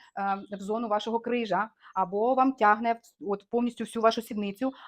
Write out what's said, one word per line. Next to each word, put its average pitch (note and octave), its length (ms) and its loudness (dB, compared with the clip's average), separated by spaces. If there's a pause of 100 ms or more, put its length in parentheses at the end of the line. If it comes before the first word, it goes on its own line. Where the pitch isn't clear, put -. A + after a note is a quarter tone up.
(180)
е, G3 380 -4
в G3 40 -8
зону G#3+ 280 -4
вашого A3 320 0
крижа, A3+ 500 -2 (240)
або G3+ 400 0
вам C4 180 4
тягне A3 400 4
в, - 380 -8
от, G3+ 200 -6
повністю A#3 340 -2
всю A3+ 180 -6
вашу A3+ 200 4
сідницю, G#3 500 -4 (160)